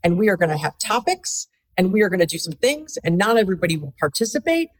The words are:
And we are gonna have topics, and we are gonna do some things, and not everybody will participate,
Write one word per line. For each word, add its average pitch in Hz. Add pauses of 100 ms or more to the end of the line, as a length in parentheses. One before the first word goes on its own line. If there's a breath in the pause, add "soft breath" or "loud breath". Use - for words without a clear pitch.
And 175
we 214
are 190
gonna 156
have 156
topics, - (280)
and 185
we 214
are 196
gonna 175
do 170
some 165
things, 294
and 165
not 220
everybody 180
will 143
participate, 285 (120)